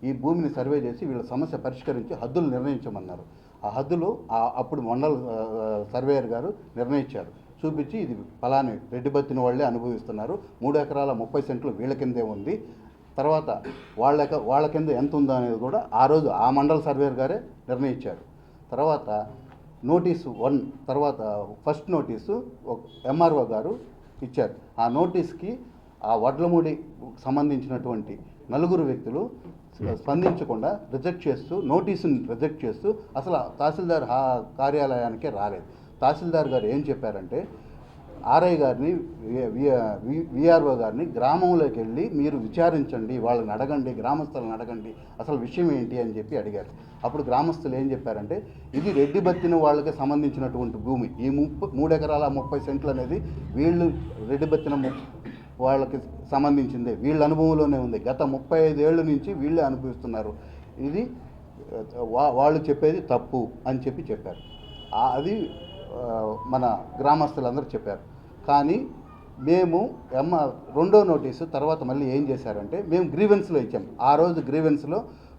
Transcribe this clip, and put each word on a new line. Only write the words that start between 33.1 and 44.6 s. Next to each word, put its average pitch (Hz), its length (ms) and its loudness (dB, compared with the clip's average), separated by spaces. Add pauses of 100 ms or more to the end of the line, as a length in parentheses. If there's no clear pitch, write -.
అసలు 151 160 -4
ఆ 131 260 -2
తహసీల్దార్ 160 440 0
హా-, 127 540 0
కార్యాలయానికే 135 720 0
రాలేదు. 101 340 -4 (380)
తహసీల్దార్ 151 460 2
గారు 123 180 0
ఏం 123 140 0 (100)
చెప్పారంటే 113 580 -4 (800)
ఆర్ఐ 170 300 6
గారిని, 139 380 2
వి-, 120 520 -6
వి-, 117 580 2
వి-, 151 280 -4
విఆర్ఓ 147 420 6
గారిని 117 320 -2
గ్రామంలోకి 156 760 2
వెళ్ళి 120 300 -2
మీరు 143 280 0
విచారించండి, 127 840 0
వాళ్ళని 113 320 0
అడగండి, 131 420 -2
గ్రామస్తులను 123 580 -4
అడగండి, 113 420 -10 (260)